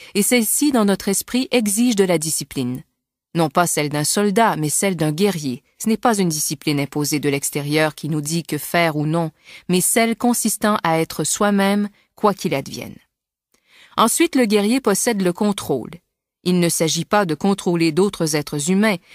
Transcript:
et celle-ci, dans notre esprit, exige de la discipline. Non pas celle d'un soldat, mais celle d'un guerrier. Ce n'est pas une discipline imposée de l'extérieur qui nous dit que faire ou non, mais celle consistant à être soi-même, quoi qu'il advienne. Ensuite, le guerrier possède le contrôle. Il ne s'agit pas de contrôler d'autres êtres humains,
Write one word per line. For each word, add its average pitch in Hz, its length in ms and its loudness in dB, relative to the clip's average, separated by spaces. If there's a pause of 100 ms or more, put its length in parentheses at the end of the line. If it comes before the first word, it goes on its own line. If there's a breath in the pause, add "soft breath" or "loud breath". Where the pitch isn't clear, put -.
(140 loud breath)
et 202 80 2
celle-ci, 247 480 2
dans 240 140 2
notre 196 240 0
esprit, 247 420 -2
exige 226 460 2
de 196 80 4
la 175 140 2
discipline. 143 640 -6 (520)
Non 165 160 0
pas 175 160 2
celle 147 240 -2
d'un 147 140 -2
soldat, 208 520 2
mais 151 140 -2
celle 190 260 -2
d'un 156 160 0
guerrier. 151 500 -2 (160)
Ce - 100 -6
n'est 220 80 2
pas 226 220 2
une 185 100 2
discipline 151 520 -2
imposée 147 400 -2
de 143 80 -2
l'extérieur 147 680 -2
qui - 140 -10
nous 156 140 -2
dit 160 200 -2
que 151 160 -4
faire 165 380 0
ou 151 100 0
non, 160 240 -2 (380 loud breath)
mais 180 120 4
celle 226 360 2
consistant 226 680 0
à 165 180 2
être 160 220 -4
soi-même, 202 680 0 (260 soft breath)
quoi 208 200 2
qu'il 156 200 -4
advienne. 123 420 -8 (1000 soft breath)
Ensuite, 233 380 2
le 254 80 4
guerrier 214 360 2
possède 208 420 0
le 175 100 2
contrôle. 185 580 -2 (540)
Il 180 160 2
ne 170 80 4
s'agit 160 380 -2
pas 208 180 2
de 156 100 -2
contrôler 175 580 0
d'autres 165 440 0
êtres 147 340 -4
humains, 196 260 2 (180 loud breath)